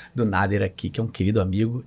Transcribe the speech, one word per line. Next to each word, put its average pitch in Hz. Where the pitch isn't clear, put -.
do 120
Nader 98
aqui, 95
que -
é 113
um 117
querido 104
amigo, 107